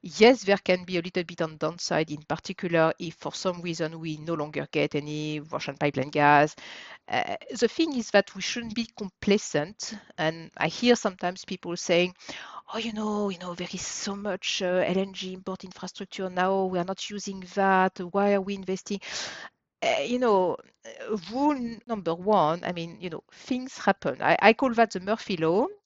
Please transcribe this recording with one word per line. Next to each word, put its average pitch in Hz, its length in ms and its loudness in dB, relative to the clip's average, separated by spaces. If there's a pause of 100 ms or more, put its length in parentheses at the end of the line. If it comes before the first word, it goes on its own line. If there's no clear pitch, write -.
Yes, 214 420 6
there 190 140 4
can 180 280 2
be 180 120 -2
a 170 40 2
little 175 240 -4
bit 175 160 -8
on 156 160 -4
downside, 160 520 -2
in 151 120 -8
particular 165 760 0
if 165 160 -10
for - 180 -10
some 175 280 -4
reason 165 380 -6
we 160 180 -6
no 160 180 -6
longer 151 360 -6
get 147 240 0
any 151 460 -4
Russian 139 340 -8
pipeline 143 340 0
gas. 147 460 6 (540)
Uh, - 260 -2 (240)
the 233 80 4
thing 302 300 0
is 226 140 -4
that 202 220 4
we 190 80 -12
shouldn't 226 340 -6
be 233 120 -4 (100)
complacent. 196 960 -2 (240)
And 165 380 -2
I - 120 0
hear 240 280 6
sometimes 185 480 -4
people 175 320 -6
saying, 180 400 2 (580)
"Oh, - 40 -6
you 226 160 -6
know, 208 360 0
you 175 100 -6
know, 175 160 -8
there 175 180 -8
is 185 120 -6
so - 300 -6
much, 202 460 -4
uh, 180 240 2
L 180 120 2
N 196 140 0
G 185 220 -10
import 185 320 -10
infrastructure 185 640 -10
now. 185 340 2
We 185 160 0
are 170 60 0
not 190 240 -8
using 196 340 -8 (120)
that. 190 440 4
Why 202 360 2
are 196 60 2
we 196 140 -6
investing?" 190 460 -6 (840)
Uh, 135 200 0
you 247 160 -2
know, 196 360 4 (300)
uh, 123 320 -8 (140)
rule 277 220 2
n-, 233 340 -6
number 185 260 -2
one, 175 500 2
I - 80 -4
mean, 170 280 -8
you 175 100 -8
know, 160 220 -10
things 254 480 -8
happen. - 420 0
I, 151 180 4
I 214 140 6
call 247 220 0
that 226 160 4
the 190 80 -6
Murphy 202 380 -4
Law. 170 280 2 (200)